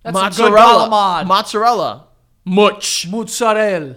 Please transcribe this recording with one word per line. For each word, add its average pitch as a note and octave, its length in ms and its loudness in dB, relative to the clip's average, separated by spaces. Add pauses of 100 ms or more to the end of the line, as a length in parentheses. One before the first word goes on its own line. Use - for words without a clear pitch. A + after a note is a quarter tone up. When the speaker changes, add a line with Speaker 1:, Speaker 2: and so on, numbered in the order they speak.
Speaker 1:
That's F3 160 -6
some G3 120 -2
good G#3+ 220 0
Speaker 2:
Mozzarella. A3+ 360 6
Speaker 1:
galamad. F#3+ 380 0
Speaker 2:
Mozzarella. G3+ 800 -2 (380)
Much. F#3 640 0
Speaker 1:
Mozzarella. G#3+ 880 -4